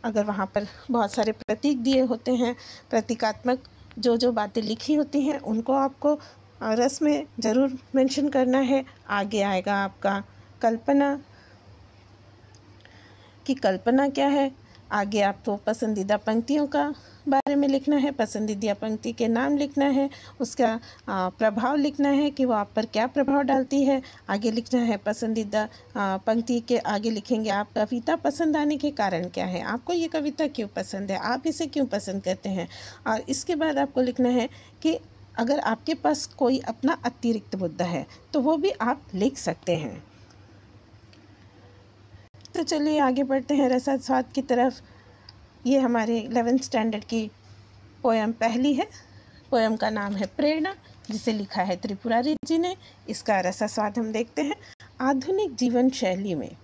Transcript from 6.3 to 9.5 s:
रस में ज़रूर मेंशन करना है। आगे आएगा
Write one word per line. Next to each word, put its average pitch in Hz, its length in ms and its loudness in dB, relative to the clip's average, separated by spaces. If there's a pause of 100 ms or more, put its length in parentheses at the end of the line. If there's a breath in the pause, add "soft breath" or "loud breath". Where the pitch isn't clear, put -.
रस 240 380 0
में 294 240 2 (140)
ज़रूर 254 400 2 (160)
मेंशन 269 340 2
करना 262 300 2
है। 262 260 2 (240 loud breath)
आगे 202 320 0
आएगा 196 340 0